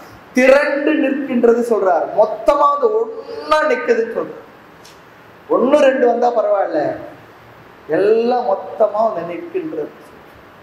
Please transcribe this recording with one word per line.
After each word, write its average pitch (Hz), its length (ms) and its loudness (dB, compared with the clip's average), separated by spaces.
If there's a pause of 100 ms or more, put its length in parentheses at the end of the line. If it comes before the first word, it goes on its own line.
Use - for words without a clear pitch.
(320)
திரண்டு 294 600 4
நிற்கின்றது 240 680 0
சொல்றார். 190 440 0 (140)
மொத்தமா 294 520 2
வந்து 440 300 0
ஒண்ணா 302 640 -4
நிக்குதுன்னு 226 540 -2
சொல்றார். - 520 -12 (840)
ஒண்ணு 254 280 2
ரெண்டு 262 280 4
வந்தா 233 320 0
பரவாயில்ல, 170 580 -2 (920)
எல்லாம் 226 600 0
மொத்தமா 214 640 -2
வந்து 170 220 -8
நிற்கின்றது. 170 540 -8 (760)